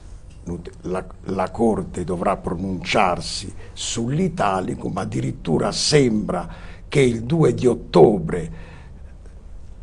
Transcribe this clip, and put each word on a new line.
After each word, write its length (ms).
la, 240
la 260
Corte 520
dovrà 320
pronunciarsi 1160
sull'Italicum, 1200
ma 100
addirittura 680
sembra 800
che 100
il 240
due 300
di 140
ottobre 840